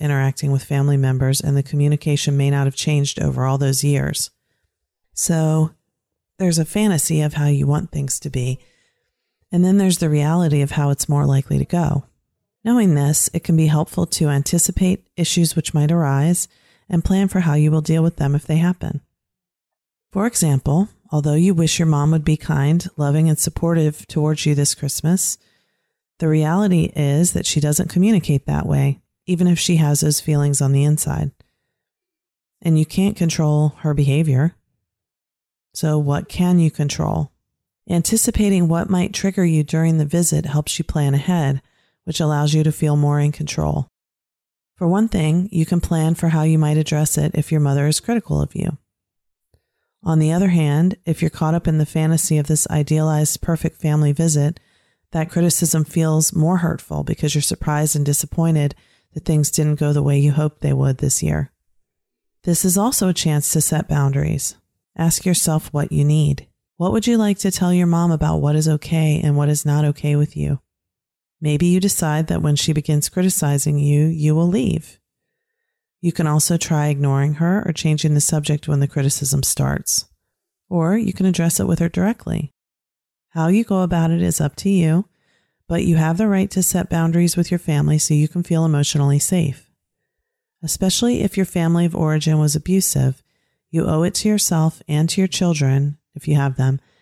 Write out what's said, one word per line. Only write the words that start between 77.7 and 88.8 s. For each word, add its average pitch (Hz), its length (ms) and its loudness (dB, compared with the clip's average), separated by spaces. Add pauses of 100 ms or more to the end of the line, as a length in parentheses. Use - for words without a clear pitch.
changing 151 420 0
the 147 60 2
subject 151 460 -2
when 147 120 0
the 139 80 2
criticism 139 560 -2
starts. - 640 -4 (640)
Or 175 300 0
you 208 160 -2
can 190 140 0
address 170 320 0
it 196 80 -2
with 175 100 0
her 170 120 0
directly. 180 640 -4 (760)
How 165 200 -2
you 208 140 2
go 190 200 0
about 165 260 0
it 170 100 0
is 175 220 0
up 170 160 -4
to - 120 -4
you, 170 380 2 (600)
but 170 160 -2
you 170 140 2
have 160 200 0
the 220 100 0
right 196 240 2
to 185 120 -2
set 180 260 -2
boundaries 165 480 2
with 175 140 -2
your 175 80 -2
family 151 400 0
so 151 160 0
you 151 120 2
can 175 140 -6
feel 165 240 0
emotionally 143 540 2